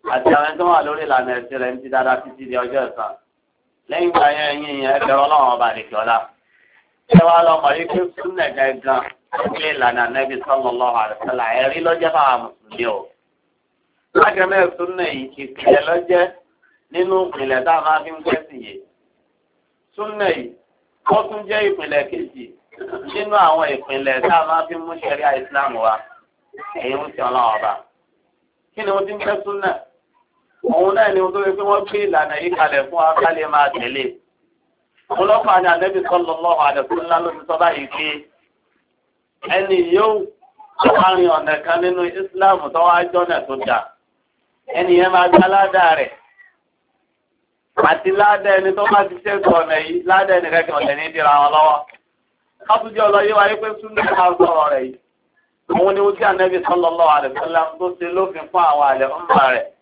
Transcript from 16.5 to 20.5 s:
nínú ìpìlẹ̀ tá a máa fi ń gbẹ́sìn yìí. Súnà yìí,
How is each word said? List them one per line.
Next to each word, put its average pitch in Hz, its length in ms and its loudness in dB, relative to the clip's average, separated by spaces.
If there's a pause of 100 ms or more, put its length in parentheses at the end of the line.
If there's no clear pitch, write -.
nínú 180 280 -2
ìpìlẹ̀ 135 440 -4
tá 165 80 2
a 160 80 2
máa 156 200 0
fi 156 100 -12
ń 160 80 -14
gbẹ́sìn 127 420 -6
yìí. 98 200 -18 (1160)
Súnà 208 300 -4
yìí, 127 180 -2 (600)